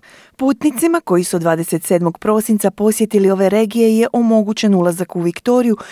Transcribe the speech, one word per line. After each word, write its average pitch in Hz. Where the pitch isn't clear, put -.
Putnicima 294
koji 180
su 180
dvadeset 165
sedmog 170
prosinca 214
posjetili 208
ove 190
regije 220
je 233
omogućen 220
ulazak 175
u 175
Viktoriju 233